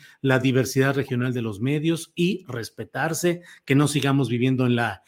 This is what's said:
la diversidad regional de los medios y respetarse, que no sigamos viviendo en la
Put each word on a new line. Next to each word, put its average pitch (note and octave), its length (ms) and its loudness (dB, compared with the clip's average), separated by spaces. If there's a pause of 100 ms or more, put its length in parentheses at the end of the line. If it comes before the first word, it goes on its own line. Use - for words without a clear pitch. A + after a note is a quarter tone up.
(220)
la C3 160 4
diversidad C3 560 2
regional B2+ 400 -4
de A#2+ 80 -4
los A2 180 -6
medios D3+ 540 -4
y F3 340 -2
respetarse, C#3+ 920 -4 (240)
que - 80 2
no C#3+ 140 6
sigamos C#3 420 2
viviendo B2+ 380 0
en A#2+ 80 2
la A2+ 320 -2